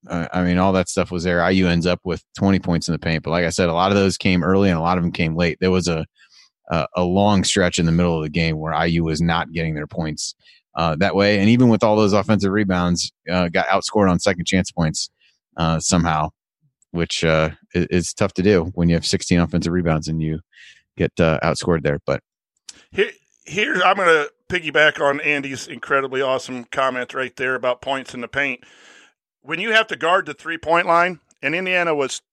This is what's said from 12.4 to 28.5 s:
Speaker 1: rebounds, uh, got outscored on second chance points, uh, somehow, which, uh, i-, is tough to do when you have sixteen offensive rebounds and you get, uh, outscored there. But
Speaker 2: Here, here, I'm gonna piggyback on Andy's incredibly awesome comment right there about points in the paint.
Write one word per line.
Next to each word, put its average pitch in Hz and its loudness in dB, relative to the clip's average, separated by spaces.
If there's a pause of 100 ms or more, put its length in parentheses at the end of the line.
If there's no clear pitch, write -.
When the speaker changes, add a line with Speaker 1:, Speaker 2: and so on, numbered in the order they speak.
Speaker 1:
rebounds, 90 0 (180)
uh, 87 0
got 85 0
outscored 98 2
on 87 2
second 87 -2
chance 92 0
points, 78 -4 (460)
uh, 82 0
somehow, 80 0 (640)
which, 82 -4
uh, 80 2 (240)
i-, 90 0
is 87 -2
tough 101 -2
to 92 -4
do 98 2
when 85 0
you 85 4
have 82 -2
sixteen - 0
offensive 82 -2
rebounds 82 -2
and 80 -4
you 80 -4 (560)
get, - 0
uh, 80 2
outscored 82 0
there. 73 -2
But 69 -4 (720)
Speaker 2:
Here, 214 -2 (340)
here, 185 -2
I'm 190 4
gonna 165 4 (220)
piggyback 156 2
on 143 0
Andy's 139 -4
incredibly 135 -2
awesome 131 -4
comment 127 -4
right 131 -6
there 131 -2
about 127 -4
points 135 -6
in 127 -10
the 117 -12
paint. 139 -6 (800)